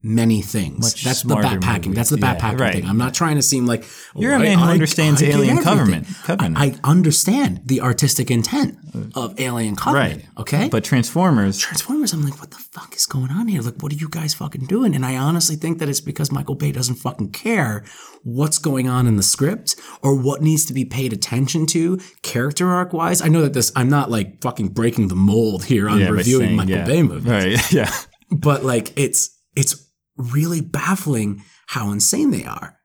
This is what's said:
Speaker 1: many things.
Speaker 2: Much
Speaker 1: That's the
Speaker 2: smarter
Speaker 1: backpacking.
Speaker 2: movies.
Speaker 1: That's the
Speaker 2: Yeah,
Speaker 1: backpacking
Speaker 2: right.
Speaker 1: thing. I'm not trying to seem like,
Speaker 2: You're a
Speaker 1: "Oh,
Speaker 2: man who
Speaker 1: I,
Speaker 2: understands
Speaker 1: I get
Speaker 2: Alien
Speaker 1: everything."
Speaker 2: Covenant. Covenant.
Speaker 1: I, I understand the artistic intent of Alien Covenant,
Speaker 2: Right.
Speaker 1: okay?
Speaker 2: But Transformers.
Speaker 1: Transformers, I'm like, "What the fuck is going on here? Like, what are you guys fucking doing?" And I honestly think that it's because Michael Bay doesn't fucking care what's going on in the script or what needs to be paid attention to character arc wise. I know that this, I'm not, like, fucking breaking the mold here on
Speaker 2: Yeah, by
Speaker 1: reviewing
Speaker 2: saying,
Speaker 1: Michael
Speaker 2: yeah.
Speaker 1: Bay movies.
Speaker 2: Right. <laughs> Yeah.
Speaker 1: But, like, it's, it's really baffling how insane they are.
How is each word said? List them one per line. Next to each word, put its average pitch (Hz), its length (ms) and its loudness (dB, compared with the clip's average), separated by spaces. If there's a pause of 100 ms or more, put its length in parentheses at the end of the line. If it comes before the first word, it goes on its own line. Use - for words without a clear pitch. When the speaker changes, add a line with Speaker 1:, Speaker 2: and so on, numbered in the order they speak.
Speaker 1:
many 113 380 2
things. 82 400 -4
Speaker 2:
Much - 240 -2
Speaker 1:
That's 127 180 -2
the 123 80 -4
Speaker 2:
smarter 107 180 2 (100)
Speaker 1:
backpacking. 92 280 0
Speaker 2:
movies. 95 100 -2
Speaker 1:
That's 117 140 0
the 147 80 2
Speaker 2:
Yeah, 127 180 2
Speaker 1:
backpacking 117 240 -2
Speaker 2:
right. 107 140 2
Speaker 1:
thing. 87 120 -2
I'm 101 120 0
not 127 140 0
trying 156 240 0
to 139 60 2
seem 127 240 2
like, 117 180 0 (300)
Speaker 2:
You're 247 180 0
a 285 40 4
Speaker 1:
"Oh, - 20 4
Speaker 2:
man 208 200 4
who 175 80 6
Speaker 1:
I, 170 60 4
Speaker 2:
understands 156 480 4
Speaker 1:
I 139 60 4
get 143 80 2
Speaker 2:
Alien - 240 4
Speaker 1:
everything." - 200 4
Speaker 2:
Covenant. 90 280 2 (180)
Covenant. 139 340 0
Speaker 1:
I, 143 80 4
I 131 80 0 (100)
understand 175 800 2
the 131 160 0
artistic 127 500 0
intent 127 460 0 (400)
of 117 240 -8
Alien 117 340 -2
Covenant, 120 480 0
Speaker 2:
Right. - 40 -20 (120)
Speaker 1:
okay? 165 300 -2
Speaker 2:
But 110 160 0
Transformers. 123 760 2
Speaker 1:
Transformers, 247 540 -4
I'm 156 100 -2
like, 139 160 -4
"What - 140 -20
the - 60 -20
fuck - 360 -18
is - 120 -2
going 131 260 -4
on 220 160 -2
here? 165 140 -2
Like, 117 200 -8
what 147 100 -6
are 147 40 -4
you 156 120 -6
guys 156 260 -6
fucking 143 320 -8
doing?" 208 280 0
And 131 100 -2
I 131 120 -4
honestly 156 400 0
think 165 220 -4
that 156 100 -2
it's 139 120 -2
because 147 300 -6
Michael 139 240 -2
Bay 143 160 -2
doesn't 123 260 -2
fucking 107 360 -6
care 127 520 -2 (380)
what's 139 360 -2
going 131 300 0
on 123 200 4
in 110 80 4
the 98 80 2
script 147 500 0 (280)
or 139 120 4
what 135 260 0
needs 156 260 2
to 135 80 -8
be 131 100 0
paid 127 280 -4
attention 135 560 -2
to 175 300 0 (240)
character 147 460 -2
arc 180 240 0
wise. 170 300 0
I 160 60 2
know 160 140 4
that 143 120 0
this, 117 200 0
I'm 127 140 2
not, 139 220 2
like, 101 300 -4
fucking 117 280 -4
breaking 113 400 0
the 90 80 -2
mold 202 480 4
here 104 240 2
on - 120 2
Speaker 2:
Yeah, 95 60 4
by 90 60 2
Speaker 1:
reviewing 117 360 2
Speaker 2:
saying, 110 80 2
Speaker 1:
Michael 95 200 2
Speaker 2:
yeah. 85 80 -2
Speaker 1:
Bay 156 180 2
movies. 117 280 0
Speaker 2:
Right. 104 420 2
<laughs> - 0 -
Yeah. 113 200 2 (380)
Speaker 1:
But, 143 340 0
like, 120 320 0
it's, - 340 0 (240)
it's - 300 -2 (300)
really 147 440 -2
baffling 139 840 -2 (260)
how 110 220 -6
insane 247 400 0
they 135 140 -2
are. - 400 -12